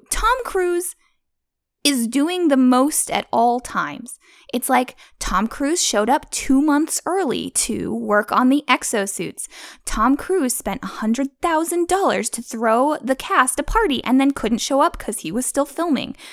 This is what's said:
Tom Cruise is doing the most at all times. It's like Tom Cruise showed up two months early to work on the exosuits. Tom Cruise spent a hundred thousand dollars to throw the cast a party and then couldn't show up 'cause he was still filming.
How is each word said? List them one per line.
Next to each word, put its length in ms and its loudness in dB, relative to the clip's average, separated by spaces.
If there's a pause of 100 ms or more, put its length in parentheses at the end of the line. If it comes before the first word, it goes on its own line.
Tom 360 0
Cruise 500 -2 (920)
is 200 2
doing 420 2
the 80 4
most 520 4
at 220 -4
all 280 2
times. 600 -8 (340)
It's 160 -4
like 260 0 (240)
Tom 280 0
Cruise 360 -2
showed 260 2
up 220 0
two 300 2
months 440 2
early 460 -2
to 420 -4
work 380 0
on 180 4
the 180 4
exosuits. 800 -2 (380)
Tom 320 2
Cruise 380 0
spent 280 -6
a 40 -8 (140)
hundred 280 0 (120)
thousand 460 0
dollars 440 0
to 100 -8
throw 560 0
the 180 -2
cast 440 0
a 40 -2
party 400 0
and 160 2
then 120 4
couldn't 280 -2
show 220 0
up 160 2
'cause 220 -8
he 120 -8
was 140 -2
still 200 0
filming. 500 -2 (180)